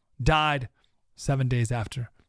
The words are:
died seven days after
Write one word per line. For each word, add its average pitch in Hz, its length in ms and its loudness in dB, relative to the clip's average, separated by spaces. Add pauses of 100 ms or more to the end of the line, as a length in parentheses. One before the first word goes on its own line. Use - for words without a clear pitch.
(220)
died 147 460 2 (480)
seven 135 320 0
days 120 240 0
after 117 380 -6 (180)